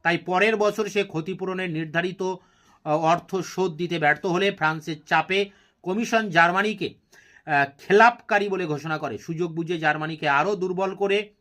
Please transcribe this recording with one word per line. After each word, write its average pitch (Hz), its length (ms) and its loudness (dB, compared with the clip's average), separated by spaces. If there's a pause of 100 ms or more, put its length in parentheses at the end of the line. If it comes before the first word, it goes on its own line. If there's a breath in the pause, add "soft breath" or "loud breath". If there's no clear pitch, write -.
তাই 170 140 0
পরের 190 380 2
বছর 208 340 0
সে 202 140 0
ক্ষতিপূরণের 185 640 -6
নির্ধারিত, 165 540 -4
আহ, 185 140 -2 (480 soft breath)
অর্থ 165 500 0
শোধ 185 360 -2
দিতে 165 280 -4
ব্যর্থ 151 260 2
হলে 190 260 2
ফ্রান্সের 156 440 -2 (100)
চাপে 185 440 2 (340 soft breath)
কমিশন 220 460 0
জার্মানিকে, 180 640 2 (520 soft breath)
আহ, 143 200 2 (140)
খেলাপকারী 208 720 2
বলে 180 160 -4
ঘোষণা 151 320 -4
করে। 147 200 -8
সুযোগ 165 380 -6
বুঝে 165 220 -4
জার্মানিকে 156 520 -2
আরও 156 260 2
দুর্বল 185 400 -2
করে 202 460 -2